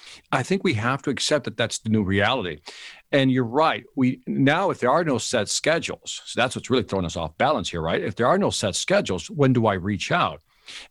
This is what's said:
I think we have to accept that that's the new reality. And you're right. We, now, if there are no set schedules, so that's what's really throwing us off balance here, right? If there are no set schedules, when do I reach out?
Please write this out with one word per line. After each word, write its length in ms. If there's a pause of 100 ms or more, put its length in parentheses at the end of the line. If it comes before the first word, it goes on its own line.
(320)
I 100
think 220
we 100
have 280
to 80
accept 340
that 120
that's 220
the 100
new 140
reality. 560 (520)
And 200
you're 140
right. 400 (100)
We, 320
now, 440
if 100
there 100
are 140
no 140
set 300
schedules, 800
so 140
that's 160
what's 120
really 140
throwing 240
us 100
off 220
balance 320
here, 100
right? 220
If 140
there 100
are 120
no 120
set 240
schedules, 560
when 240
do 120
I 80
reach 380
out? 300 (480)